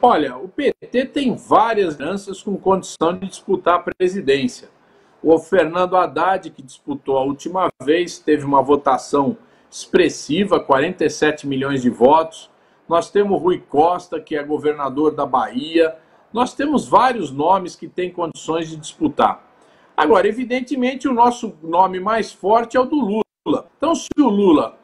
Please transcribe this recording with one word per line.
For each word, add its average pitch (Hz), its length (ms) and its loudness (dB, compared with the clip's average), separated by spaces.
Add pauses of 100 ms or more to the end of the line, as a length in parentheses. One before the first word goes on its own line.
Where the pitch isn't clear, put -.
Olha, 156 360 2
o 135 100 -14
P 262 260 -2
T - 340 -4
tem 269 280 -2
várias 196 600 2
lideranças 190 460 -8
com 196 160 -6
condição 185 640 -2
de 190 80 -12
disputar 180 480 -2
a 175 180 -2
presidência. 143 760 -2 (540)
O 160 160 6
Fernando 180 580 0
Haddad, 175 540 0
que - 120 -20
disputou 135 560 -6
a 131 40 0
última 165 460 -4 (140)
vez, 165 360 0
teve 147 260 0
uma 139 180 2
votação 139 760 0 (320)
expressiva, 180 920 0
quarenta 160 440 0
e 143 60 2
sete 151 360 -2
milhões 139 360 -2
de 123 80 2
votos. 151 580 2 (400)
Nós 165 220 0
temos 196 280 0
o 143 40 -6
Rui 175 160 0
Costa, 165 600 0
que 156 160 -10
é 147 80 -4
governador 147 720 -2
da 143 120 -2
Bahia. 139 680 0 (380)
Nós 233 220 -2
temos 277 340 -2
vários 208 420 2
nomes 170 460 0
que 175 100 -18
têm 180 240 -8
condições 165 600 -6
de 160 60 -12
disputar. 127 680 -2 (500)
Agora, 208 320 4
evidentemente, 254 800 -4
o 269 60 0
nosso 240 500 0
nome 180 380 0
mais 208 320 -2
forte 226 460 0
é - 20 4
o 262 60 2
do 302 100 -4
Lula. - 800 -4
Então, 330 180 0
se - 220 -8
o 285 120 4
Lula 190 560 2